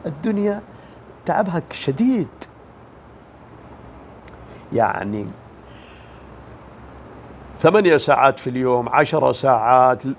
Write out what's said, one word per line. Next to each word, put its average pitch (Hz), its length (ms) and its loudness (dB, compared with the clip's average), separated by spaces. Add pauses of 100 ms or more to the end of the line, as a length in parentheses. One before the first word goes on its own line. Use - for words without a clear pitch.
الدنيا 202 560 -4 (640)
تعبها 170 360 -2 (100)
شديد. 214 560 -2 (2500)
يعني 104 520 -2 (2250)
ثمانية 175 380 4
ساعات 135 420 2
في 131 100 -8
اليوم، 123 400 0
عشر 135 440 2
ساعات 127 720 2 (160)